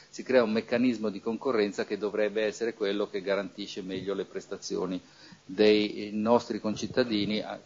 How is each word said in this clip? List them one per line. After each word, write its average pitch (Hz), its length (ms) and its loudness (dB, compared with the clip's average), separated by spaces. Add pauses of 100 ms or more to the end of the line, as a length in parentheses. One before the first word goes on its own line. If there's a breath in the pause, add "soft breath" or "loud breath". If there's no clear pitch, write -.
si - 140 -12
crea 127 220 4
un 110 80 0
meccanismo 113 560 0
di 98 120 -6
concorrenza 110 640 0
che 104 140 -4
dovrebbe 104 460 0
essere 110 300 -2
quello 101 360 -2
che 104 100 -6
garantisce 98 600 -4
meglio 92 320 -4
le 98 120 -4
prestazioni 92 760 -6 (420 loud breath)
dei 107 680 4
nostri 110 480 2
concittadini, 107 800 -2
a-, 101 260 -8